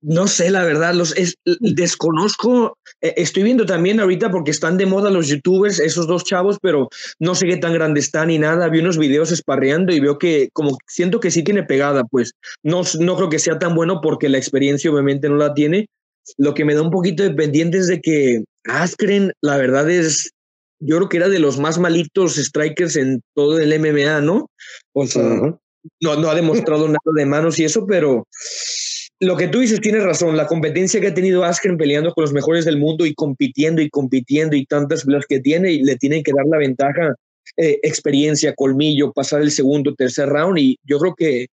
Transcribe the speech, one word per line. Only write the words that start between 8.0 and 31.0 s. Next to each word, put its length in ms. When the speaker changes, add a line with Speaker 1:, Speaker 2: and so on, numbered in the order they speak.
Speaker 1:
están 260
ni 100
nada. 300
Vi 120
unos 180
videos 340
esparreando 640
y 80
veo 160
que 340
como 260
siento 340
que 100
sí 100
tiene 220
pegada, 400
pues. 300
No 180
s-, 200
no 140
creo 140
que 100
sea 200
tan 160
bueno 260
porque 260
la 100
experiencia 540
obviamente 380
no 80
la 160
tiene. 340
Lo 160
que 120
me 100
da 60
un 100
poquito 320
de 80
pendiente 460
es 100
de 140
que 420
Askren, 680
la 140
verdad 340
es, 420
yo 160
creo 100
que 100
era 120
de 100
los 200
más 200
malitos 560
strikers 640
en 240
todo 240
el 140
M 160
M 180
A, 140
¿no? 280
O 120
sea, 180
Speaker 2:
Ujú. 360
Speaker 1:
no, 160
no 120
ha 60
demostrado 520
nada 120
de 100
manos 320
y 60
eso, 220
pero 400
lo 180
que 100
tú 120
dices 200
tienes 240
razón. 320
La 120
competencia 520
que 80